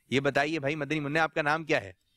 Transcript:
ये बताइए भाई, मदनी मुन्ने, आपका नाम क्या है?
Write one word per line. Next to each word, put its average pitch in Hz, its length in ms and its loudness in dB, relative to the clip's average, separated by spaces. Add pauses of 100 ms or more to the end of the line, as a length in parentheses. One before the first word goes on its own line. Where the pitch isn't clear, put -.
(120)
ये 123 80 2
बताइए 143 400 2
भाई, 139 160 -2
मदनी 151 240 -2
मुन्ने, 147 200 -2
आपका 160 220 0
नाम 151 240 0
क्या 147 140 2
है? 95 180 -8 (200)